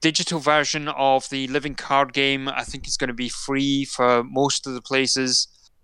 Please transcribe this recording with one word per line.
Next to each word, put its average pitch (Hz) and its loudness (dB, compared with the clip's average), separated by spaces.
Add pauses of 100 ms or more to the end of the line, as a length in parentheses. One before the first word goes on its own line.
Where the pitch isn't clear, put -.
digital 160 0
version 151 2
of 135 2
the 135 -4
Living 139 -4
Card 139 2
game, 139 0
I 127 -6
think, - -10
is - -2
gonna 127 -2
be 120 -6
free 139 0
for 123 4
most 135 0
of 131 -6
the 120 -8
places. 131 0 (360)